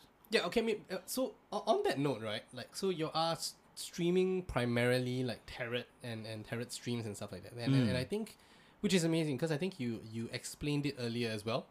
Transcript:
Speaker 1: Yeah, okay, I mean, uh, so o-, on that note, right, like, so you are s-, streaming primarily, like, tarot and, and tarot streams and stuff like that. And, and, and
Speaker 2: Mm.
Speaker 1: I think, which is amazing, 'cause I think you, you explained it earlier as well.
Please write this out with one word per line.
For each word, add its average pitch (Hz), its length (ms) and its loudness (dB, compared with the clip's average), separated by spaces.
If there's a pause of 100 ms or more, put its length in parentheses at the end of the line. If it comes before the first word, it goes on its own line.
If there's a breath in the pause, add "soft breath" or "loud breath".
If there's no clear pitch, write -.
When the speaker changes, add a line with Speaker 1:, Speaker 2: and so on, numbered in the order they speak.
(300)
Speaker 1:
Yeah, 214 160 0
okay, 220 160 0
I - 20 -2
mean, 220 160 -2 (100)
uh, 185 60 -4 (100)
so - 280 -2 (180)
o-, 202 140 -2
on 392 180 4
that 359 140 2
note, 135 240 0
right, 110 200 -4 (100)
like, 120 220 -12
so 196 160 -2
you 156 240 -2
are 165 180 2
s-, - 220 -6 (220)
streaming 185 680 2
primarily, 123 800 2
like, 117 240 -2
tarot 120 380 -6 (180)
and, 110 240 -6
and 110 180 -8
tarot 117 260 -4
streams 120 360 -4
and 101 80 -6
stuff 101 160 -8
like 90 140 -10
that. - 80 -16
And, 120 100 -8 (120)
and, 127 140 6
and 127 80 2
Speaker 2:
Mm. 123 40 0
Speaker 1:
I - 40 -2
think, 214 320 -4 (440 soft breath)
which 196 120 2
is 175 120 6
amazing, 160 340 2
'cause 156 140 0
I 147 40 4
think 185 220 -2
you, 120 220 -2 (100)
you 113 220 -4
explained 147 540 -2
it 135 120 -2
earlier 120 320 0
as 107 140 -4
well. 120 260 0